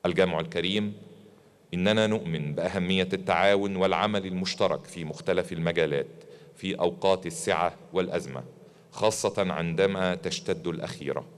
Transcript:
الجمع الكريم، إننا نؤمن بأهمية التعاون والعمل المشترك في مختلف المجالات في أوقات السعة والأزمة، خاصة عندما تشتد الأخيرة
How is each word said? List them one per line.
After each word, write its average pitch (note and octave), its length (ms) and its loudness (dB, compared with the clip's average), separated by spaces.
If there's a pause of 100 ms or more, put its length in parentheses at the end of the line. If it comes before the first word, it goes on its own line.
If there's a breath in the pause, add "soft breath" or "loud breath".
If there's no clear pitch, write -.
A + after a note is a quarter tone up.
الجمع F2 340 2
الكريم، F2+ 520 -2 (800 loud breath)
إننا G#2+ 320 4
نؤمن D#2+ 480 -2
بأهمية F#2 580 0
التعاون G2 640 2
والعمل F#2+ 500 2
المشترك F#2 580 0
في E2+ 200 -10
مختلف F2 480 -2
المجالات E2 540 2 (500 loud breath)
في F#2 180 -4
أوقات F#2 520 2
السعة E2+ 480 0 (180)
والأزمة، D2 500 -2 (480 loud breath)
خاصة G2+ 600 0
عندما F2+ 640 2
تشتد F2 520 -4
الأخيرة C#2+ 580 -4 (140)